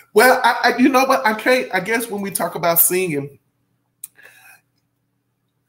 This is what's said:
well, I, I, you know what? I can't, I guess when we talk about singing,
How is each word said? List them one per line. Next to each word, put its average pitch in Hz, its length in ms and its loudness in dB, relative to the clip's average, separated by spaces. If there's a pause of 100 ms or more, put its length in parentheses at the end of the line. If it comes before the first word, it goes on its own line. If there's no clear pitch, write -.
(140)
well, 254 300 6
I, 240 200 2
I, - 140 0
you 254 120 4
know 269 160 2
what? 262 200 0
I 214 80 0
can't, 254 400 -2
I 185 60 0
guess 226 300 -6
when 202 120 -8
we 196 100 -8
talk 170 240 -6
about 170 240 -2
singing, 160 580 -2 (2250)